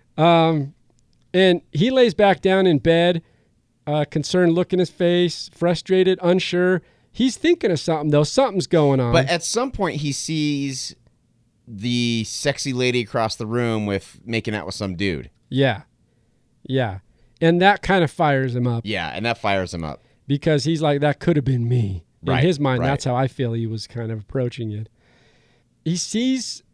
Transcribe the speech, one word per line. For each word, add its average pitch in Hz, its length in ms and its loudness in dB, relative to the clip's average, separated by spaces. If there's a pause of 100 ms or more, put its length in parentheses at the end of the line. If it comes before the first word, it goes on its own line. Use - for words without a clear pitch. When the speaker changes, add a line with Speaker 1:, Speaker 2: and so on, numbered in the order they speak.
(180)
Speaker 1:
Um, 160 560 2 (600)
and 180 280 4 (100)
he 185 200 0
lays 247 240 4
back 196 260 4
down 190 260 2
in 165 120 4
bed, 170 420 2 (640)
uh, 147 180 -2
concerned 170 480 2
look 175 200 0
in 185 60 2
his 180 120 0
face, 175 600 0
frustrated, 185 720 2
unsure. 180 580 2 (300)
He's 240 260 -2
thinking 330 340 0
of 165 80 0
something, 156 320 -2
though. 147 120 4
Something's 196 440 0
going 143 320 4
on. 120 140 0
Speaker 2:
But 135 160 2
at 170 140 -2
some 254 280 -4
point, 185 260 -4
he 147 140 -4
sees 143 840 -6 (720)
the 117 560 -2
sexy 139 500 -4
lady 123 280 0
across 110 340 -4
the 117 100 -8
room 113 400 -2
with, 101 400 -6
making 113 300 -4
out 92 120 -8
with 95 80 -10
some 98 200 -6
dude. 82 340 -4 (200)
Speaker 1:
Yeah. 131 340 -2 (800)
Yeah. 117 360 -4 (420)
And 170 200 2
that 196 220 4
kind 185 200 2
of 147 60 0
fires 135 460 0
him 123 100 -2
up. 120 200 -2
Speaker 2:
Yeah, 92 280 -4
and 90 120 -6
that 117 120 -2
fires 98 360 -2
him 85 100 -6
up. 76 180 -10 (260)
Speaker 1:
Because 143 360 0
he's 156 180 -2
like, 147 200 2
"That 147 180 0
could - 160 0
have 139 100 0
been 120 240 0
me." 101 360 -2 (200)
In 90 80 0
Speaker 2:
Right, 85 100 2
Speaker 1:
his 165 160 2
mind, 131 220 0
Speaker 2:
right. - 60 0
Speaker 1:
that's 139 180 -2
how 123 100 0
I 131 120 2
feel 123 260 -4
he 113 140 -2
was 110 180 -8
kind 113 260 -8
of 110 100 -6
approaching 120 500 -6
it. 107 180 -10 (960)
He 165 100 0
sees, 247 680 -2 (100)